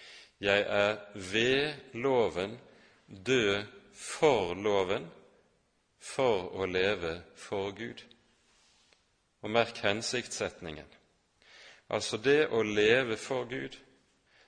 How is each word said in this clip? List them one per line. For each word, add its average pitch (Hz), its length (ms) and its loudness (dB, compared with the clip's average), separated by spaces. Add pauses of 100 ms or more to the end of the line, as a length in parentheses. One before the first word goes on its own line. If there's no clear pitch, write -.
(420)
«Jeg 101 240 4
er 104 300 2 (180)
ved 123 800 -2
loven 113 640 0 (500)
død 104 640 0 (260)
for 101 640 2
loven, 101 480 0 (960)
for 107 560 0
å 95 80 0
leve 90 540 0 (180)
for 101 400 -6
Gud.» 117 240 -12 (1400)
Og 107 80 -6
merk 113 320 0
hensiktssetningen. 98 1000 -4 (1080)
Altså, 110 240 -4
det 139 320 4
å 113 160 2
leve 110 560 2
for 123 240 -4
Gud, 135 320 -10 (720)